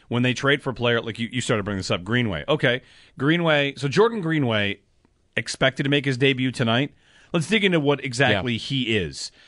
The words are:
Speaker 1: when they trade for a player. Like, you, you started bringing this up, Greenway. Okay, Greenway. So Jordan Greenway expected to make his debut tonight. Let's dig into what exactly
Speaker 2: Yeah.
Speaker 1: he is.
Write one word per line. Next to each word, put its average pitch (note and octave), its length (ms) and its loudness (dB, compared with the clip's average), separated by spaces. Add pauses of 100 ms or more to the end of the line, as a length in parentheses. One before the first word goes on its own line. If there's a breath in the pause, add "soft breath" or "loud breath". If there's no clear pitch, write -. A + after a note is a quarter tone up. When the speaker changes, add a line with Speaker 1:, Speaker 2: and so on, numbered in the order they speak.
Speaker 1:
when A#2+ 120 0
they B2 140 2
trade C#3 260 0
for - 80 -8
a B2 60 -2
player. A#2+ 260 0
Like, G#2 160 -8
you, A#2 140 -4
you B2 100 -4
started G#2+ 220 0
bringing G2 160 -4
this F2+ 100 -6
up, F#2+ 140 -4
Greenway. G#2 440 -2
Okay, C3+ 360 0 (340 soft breath)
Greenway. D3 600 0
So B2+ 100 -4
Jordan G#3+ 340 2
Greenway A#2 580 0 (560)
expected C3+ 480 0
to C#3 60 -2
make C#3+ 160 2
his C3+ 140 0
debut C3 320 2
tonight. B2 420 0 (400 soft breath)
Let's D#3+ 140 0
dig G3+ 160 2
into F3+ 160 4
what C#3+ 260 0
exactly B2 480 0
Speaker 2:
Yeah. G#2+ 60 -2
Speaker 1:
he A#2+ 360 -2
is. D#2+ 360 -4 (160 soft breath)